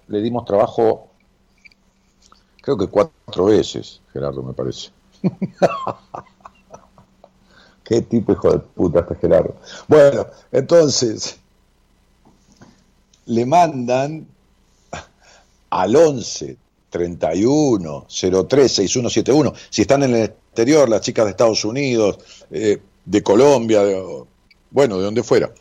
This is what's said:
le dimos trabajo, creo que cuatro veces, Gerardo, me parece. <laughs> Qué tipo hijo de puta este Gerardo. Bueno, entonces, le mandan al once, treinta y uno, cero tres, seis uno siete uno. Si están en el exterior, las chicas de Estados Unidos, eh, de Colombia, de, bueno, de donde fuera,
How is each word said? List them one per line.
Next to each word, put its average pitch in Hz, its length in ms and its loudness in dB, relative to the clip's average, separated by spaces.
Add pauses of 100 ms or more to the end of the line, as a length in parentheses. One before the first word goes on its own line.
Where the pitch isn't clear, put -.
(100)
le 104 120 -4
dimos 117 220 -4
trabajo, 113 640 0 (1500)
creo 139 160 -4
que 95 100 -2
cuatro - 580 -2
veces, 80 560 0 (100)
Gerardo, 67 300 -8
me 64 120 -12
parece. 65 360 -8 (320)
<laughs> 185 80 -4 (2500)
Qué 113 180 0
tipo 110 300 -2
hijo 90 200 2
de 80 60 2
puta 87 440 -2
este - 140 -10
Gerardo. 90 400 0 (320)
Bueno, 139 380 6 (260)
entonces, 127 840 0 (1900)
le 117 180 -2
mandan 143 800 -2 (1400)
al 92 260 -2
once, 120 640 0 (320)
treinta 85 460 -4
y 98 100 0
uno, 110 640 0
cero 92 400 -2
tres, 135 260 2
seis 92 220 -2
uno 104 160 -2
siete 110 200 0
uno. 139 220 2 (160)
Si - 140 -2
están 135 180 2
en 127 140 0
el 113 80 2
exterior, 123 640 0
las 104 120 0
chicas 113 240 -2
de 98 60 -2
Estados 110 340 0
Unidos, 117 520 -2 (320)
eh, 104 320 -2 (240)
de 98 160 0
Colombia, 113 640 4
de, 92 420 -4 (460)
bueno, 120 260 0
de 92 60 -2
donde 107 180 -2
fuera, 113 400 -2